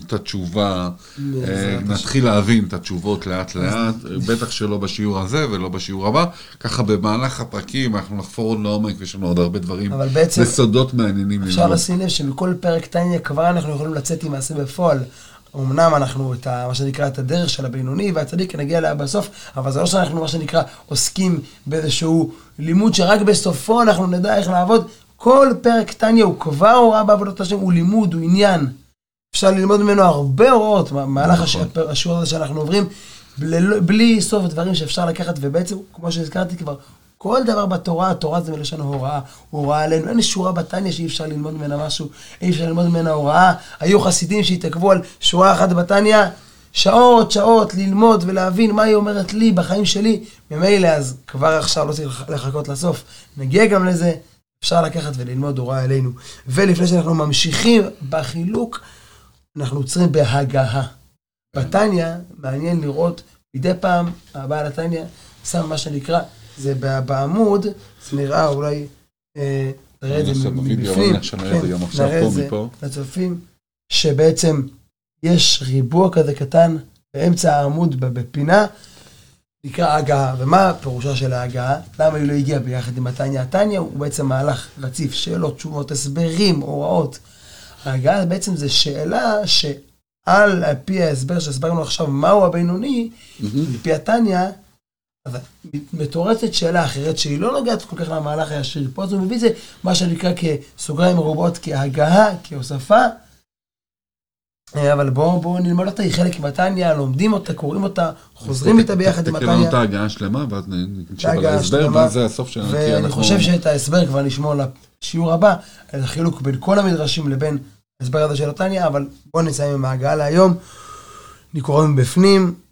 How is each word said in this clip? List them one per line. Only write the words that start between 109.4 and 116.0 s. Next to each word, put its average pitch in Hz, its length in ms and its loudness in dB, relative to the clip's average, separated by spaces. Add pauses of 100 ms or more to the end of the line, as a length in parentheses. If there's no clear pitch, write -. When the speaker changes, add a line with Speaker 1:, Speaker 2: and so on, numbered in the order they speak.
Speaker 1:
לנו 117 60 4
Speaker 2:
התניא. 117 160 4
Speaker 1:
את - 40 0
ההגהה 104 320 0
השלמה, 107 440 -4
ואז 98 180 -6
נ-, 98 60 -8 (380)
נקשיב 160 180 -4
על 165 60 2
Speaker 2:
ההגהה 156 180 2
Speaker 1:
ההסבר, 139 260 0
Speaker 2:
השלמה. 123 220 4
Speaker 1:
מה 127 60 6
זה 117 180 0
הסוף 120 240 -6
שלה, 107 160 -8
כי 131 60 -4
Speaker 2:
ואני 151 260 0
Speaker 1:
אנחנו 143 260 -2
Speaker 2:
חושב 180 160 4
שאת 170 260 2
ההסבר 151 400 2
כבר 135 160 0
נשמור 139 320 -2 (480)
לשיעור 165 320 -2
הבא, 180 220 4 (360)
על 139 120 -6